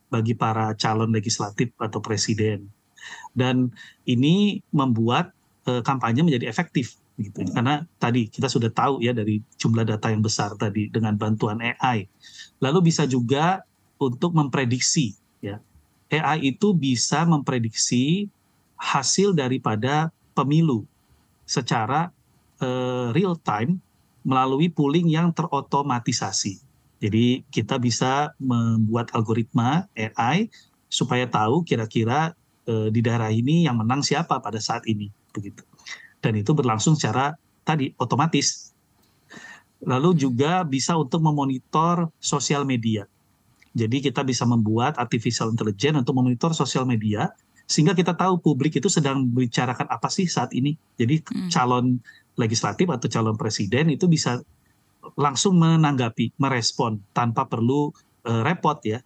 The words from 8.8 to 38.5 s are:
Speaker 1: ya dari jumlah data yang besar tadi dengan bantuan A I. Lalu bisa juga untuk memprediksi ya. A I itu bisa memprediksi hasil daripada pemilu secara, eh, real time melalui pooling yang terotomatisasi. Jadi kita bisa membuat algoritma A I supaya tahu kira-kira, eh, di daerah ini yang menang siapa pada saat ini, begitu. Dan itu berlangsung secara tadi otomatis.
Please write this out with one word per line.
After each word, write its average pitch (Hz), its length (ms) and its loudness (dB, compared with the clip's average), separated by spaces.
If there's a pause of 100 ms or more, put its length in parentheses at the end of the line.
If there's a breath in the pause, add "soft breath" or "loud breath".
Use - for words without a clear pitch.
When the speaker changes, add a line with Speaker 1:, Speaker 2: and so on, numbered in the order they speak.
Speaker 1:
ya 120 80 2
dari 107 320 -2 (160)
jumlah 113 240 2
data 110 320 -2
yang 107 80 2
besar 104 320 -2
tadi 107 320 -4
dengan 110 320 0
bantuan 110 400 -2
A 117 160 -4 (160)
I. 101 160 -4 (560 loud breath)
Lalu 165 240 4
bisa 160 160 2
juga 139 640 0 (320)
untuk 139 320 -2
memprediksi 135 800 0 (320)
ya. 101 160 -8 (480)
A 151 320 -2
I 135 160 0
itu 208 160 2
bisa 143 560 0
memprediksi 135 1040 0 (480)
hasil 185 560 0
daripada 131 720 0 (240)
pemilu 143 560 2 (560)
secara, 135 720 -2 (420)
eh, 127 560 -4
real 175 240 2
time 117 400 -2 (480)
melalui 135 400 2
pooling 165 480 0
yang 170 160 2
terotomatisasi. 131 1300 -2 (400)
Jadi 120 560 0
kita 120 240 -2
bisa 131 640 0
membuat 117 720 0
algoritma 117 800 0
A 110 160 -6 (240)
I 214 160 0 (400 loud breath)
supaya 123 400 -2
tahu 120 320 2
kira-kira, 127 720 -2 (320)
eh, 110 240 0
di 113 160 2
daerah 117 240 0
ini 135 400 2
yang 120 80 0
menang 117 240 0
siapa 147 400 -2
pada 107 160 -8
saat 117 320 -6
ini, 104 240 -4 (160)
begitu. 101 320 -14 (560 loud breath)
Dan 120 240 -2
itu 101 160 0
berlangsung 135 400 2
secara 139 400 -2 (240)
tadi 156 400 -2
otomatis. 143 720 0 (1120 loud breath)